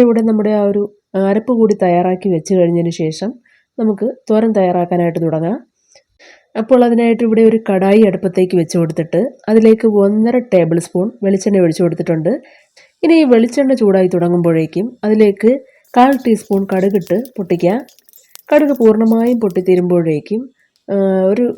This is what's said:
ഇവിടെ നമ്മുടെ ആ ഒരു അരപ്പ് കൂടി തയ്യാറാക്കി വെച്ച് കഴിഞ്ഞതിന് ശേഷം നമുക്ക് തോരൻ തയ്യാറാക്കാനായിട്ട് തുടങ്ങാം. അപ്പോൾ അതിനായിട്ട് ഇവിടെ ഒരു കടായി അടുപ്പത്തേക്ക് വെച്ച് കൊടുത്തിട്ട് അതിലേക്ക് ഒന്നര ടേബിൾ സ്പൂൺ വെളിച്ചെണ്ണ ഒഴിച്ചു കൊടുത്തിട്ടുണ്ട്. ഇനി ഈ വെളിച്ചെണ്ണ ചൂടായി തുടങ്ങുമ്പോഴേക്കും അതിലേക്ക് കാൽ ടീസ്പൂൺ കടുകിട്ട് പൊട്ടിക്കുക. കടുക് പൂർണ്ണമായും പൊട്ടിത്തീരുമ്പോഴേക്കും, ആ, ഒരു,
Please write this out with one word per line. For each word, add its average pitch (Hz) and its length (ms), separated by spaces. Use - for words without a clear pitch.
ഇവിടെ 226 160
നമ്മുടെ 214 400
ആ - 100
ഒരു 202 120
അരപ്പ് 220 320
കൂടി 208 140
തയ്യാറാക്കി 180 500
വെച്ച് 165 240
കഴിഞ്ഞതിന് 170 300
ശേഷം 160 280
നമുക്ക് 214 280
തോരൻ 220 280
തയ്യാറാക്കാനായിട്ട് 175 680
തുടങ്ങാം. 165 320
അപ്പോൾ 247 260
അതിനായിട്ട് 233 420
ഇവിടെ 220 220
ഒരു 226 80
കടായി 196 400
അടുപ്പത്തേക്ക് 185 500
വെച്ച് 165 180
കൊടുത്തിട്ട് 165 440
അതിലേക്ക് 220 380
ഒന്നര 220 340
ടേബിൾ 165 320
സ്പൂൺ 185 220
വെളിച്ചെണ്ണ 196 380
ഒഴിച്ചു 170 200
കൊടുത്തിട്ടുണ്ട്. 165 460
ഇനി 330 180
ഈ - 20
വെളിച്ചെണ്ണ 240 480
ചൂടായി 190 320
തുടങ്ങുമ്പോഴേക്കും 175 920
അതിലേക്ക് 214 460
കാൽ 262 160
ടീസ്പൂൺ 202 480
കടുകിട്ട് 190 440
പൊട്ടിക്കുക. 180 360
കടുക് 294 280
പൂർണ്ണമായും 226 640
പൊട്ടിത്തീരുമ്പോഴേക്കും, 180 1000
ആ, - 20
ഒരു, 240 160